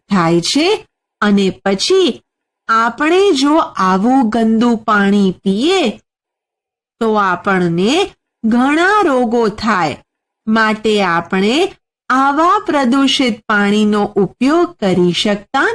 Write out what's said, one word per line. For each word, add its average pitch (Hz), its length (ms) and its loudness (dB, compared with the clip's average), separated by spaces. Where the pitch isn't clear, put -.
થાય 170 320 0
છે 277 260 -2
અને 202 280 2
પછી 226 580 0
આપણે 233 540 0
જો 285 220 0
આવું 196 360 2
ગંદુ 226 400 0
પાણી 202 480 2
પીએ 254 480 -2
તો 226 80 0
આપણને 185 720 0
ઘણા 294 580 2
રોગો 247 400 0
થાય. 180 400 -2
માટે 220 480 0
આપણે 190 520 -2
આવા 302 560 0
પ્રદૂષિત 269 720 0
પાણીનો 208 540 0
ઉપયોગ 285 520 0
કરી 180 340 0
શકતા 220 640 -2